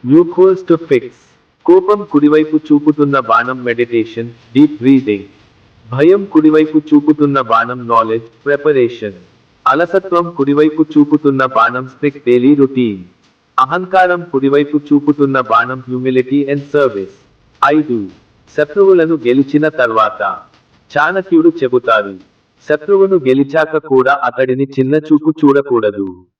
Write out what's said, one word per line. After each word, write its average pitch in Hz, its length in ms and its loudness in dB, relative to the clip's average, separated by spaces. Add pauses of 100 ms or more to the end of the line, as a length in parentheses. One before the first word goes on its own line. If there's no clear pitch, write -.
Loopholes 175 520 2 (120)
to 165 100 2 (100)
fix, 123 200 0 (540)
కోపం 190 460 2
కుడివైపు 156 460 2
చూపుతున్న 147 640 0
బాణం 123 460 -2
మెడిటేషన్, 117 640 -4 (240)
డీప్ 147 240 2
బ్రీతింగ్. 117 460 0 (680)
భయం 175 320 2
కుడివైపు 156 540 2
చూపుతున్న 147 640 0
బాణం 117 480 -4
నాలెడ్జ్, 113 560 -2
ప్రిపరేషన్. 135 680 -2 (560)
అలసత్వం 175 680 -2
కుడివైపు 151 460 0
చూపుతున్న 147 640 0
బాణం 131 440 -2
స్ట్రిక్ట్ 143 380 -6
డైలీ 123 280 4
రొటీన్. 127 500 -2 (560)
అహంకారం 180 720 0
కుడివైపు 143 460 0
చూపుతున్న 143 600 0
బాణం 123 500 -2
humility 127 540 -2
and 143 160 -4 (160)
service. 107 360 -2 (540)
ఐదు, 127 420 -2 (480)
శత్రువులను 165 580 2
గెలిచిన 139 540 0
తర్వాత. 110 720 -2 (600)
చాణక్యుడు 170 540 2 (120)
చెబుతారు, 110 500 -2 (540)
"శత్రువును 190 480 0
గెలిచాక 143 600 0
కూడా 139 480 0
అతడిని 127 400 -2
చిన్న 135 300 -2
చూపు 151 360 0
చూడకూడదు." 117 960 -2 (140)